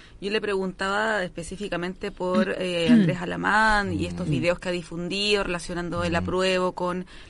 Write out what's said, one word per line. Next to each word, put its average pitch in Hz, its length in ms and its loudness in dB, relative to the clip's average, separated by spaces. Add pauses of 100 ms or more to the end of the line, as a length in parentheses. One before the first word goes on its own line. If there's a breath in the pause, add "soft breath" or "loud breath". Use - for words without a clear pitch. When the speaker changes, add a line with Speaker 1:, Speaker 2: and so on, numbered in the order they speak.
(200 loud breath)
Speaker 1:
Yo 196 100 -4
le 214 100 0
preguntaba 196 840 0
específicamente 180 880 -6
por, 185 440 0
Speaker 2:
<clears throat> - 40 -8
Speaker 1:
eh, 175 320 -2
Andrés 185 300 6
Alamán 190 720 2
y 180 140 -2
estos 175 200 -6
Speaker 3:
Mm. 160 40 0
Speaker 1:
videos 170 280 2
que 185 120 -4
ha - 20 0
difundido 190 720 0
relacionando 175 580 -4
el 175 100 0
Speaker 3:
Mm. 175 40 2
Speaker 1:
apruebo 185 560 2
con 180 340 -4 (240 loud breath)